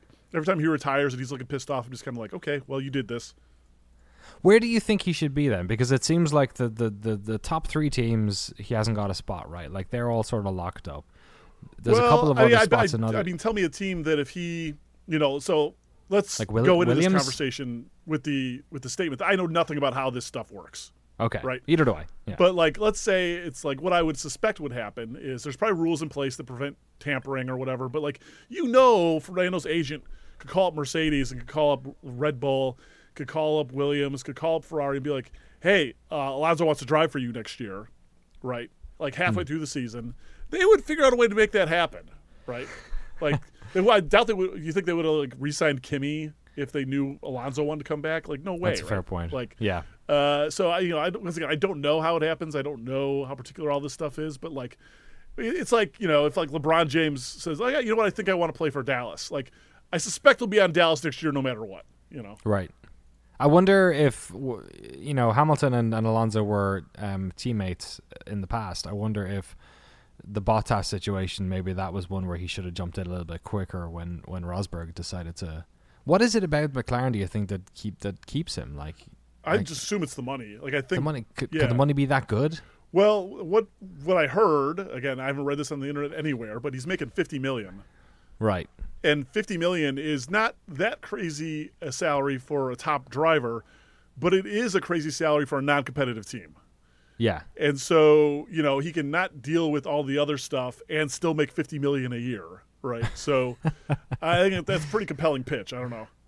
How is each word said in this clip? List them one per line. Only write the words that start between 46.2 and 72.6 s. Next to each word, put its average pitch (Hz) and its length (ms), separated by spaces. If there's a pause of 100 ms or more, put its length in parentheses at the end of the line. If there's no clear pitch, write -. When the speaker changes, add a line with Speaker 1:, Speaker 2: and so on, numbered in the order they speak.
Speaker 1:
if 139 160
they 143 140
knew 139 380
Alonso 131 400
wanted 147 220
to - 40
come 147 140
back? 160 240
Like, 151 160
no 190 100
way, 175 160
Speaker 2:
That's 113 120
a - 40
fair 104 140
Speaker 1:
right? 90 60
Speaker 2:
point. 85 280
Speaker 1:
Like, 127 260
Speaker 2:
Yeah. 95 220 (280)
Speaker 1:
uh, 147 420
so 185 180
I, 170 100
you 185 100
know, 160 100
I 160 120
don't, 208 120
once 170 140
again, 156 120
I 156 60
don't 160 260
know 151 200
how 170 160
it 156 60
happens. 160 320
I 143 80
don't 135 200
know 139 420
how 131 100
particular 143 360
all 143 80
this 139 140
stuff 151 260
is, 156 200
but, 165 120
like, 131 260 (600)
it's 240 340
like, 226 280
you 202 80
know, 147 200
if, 147 100
like, 165 120
LeBron 160 380
James 147 380
says, 160 360
"Oh, 240 60
yeah, 277 120
you 247 100
know 220 60
what? 220 120
I - 40
think 196 180
I 190 60
wanna 170 180
play 160 180
for 139 120
Dallas." 120 480
Like, 143 200 (420)
I 180 40
suspect - 420
he'll 240 80
be 202 120
on 185 120
Dallas 160 320
next 151 200
year 156 80
no 139 100
matter 123 240
what, 95 200 (260)
you 147 120
know? 104 200
Speaker 2:
Right. 98 260 (680)
I 135 60
wonder 185 460
if, 143 380
w-, 104 380 (300)
you 117 160
know, 123 180
Hamilton 143 440
and, 113 180
and 113 140
Alonso 110 360
were, 101 420 (120)
um, 95 380
teammates 101 640 (240)
in 101 160
the 92 60
past. 104 400
I 101 60
wonder 104 340
if 98 280 (680)
the 104 180
Bottas 107 440
situation, 95 640
maybe 92 260
that 92 200
was 90 160
one 95 160
where 87 120
he 87 100
should 90 180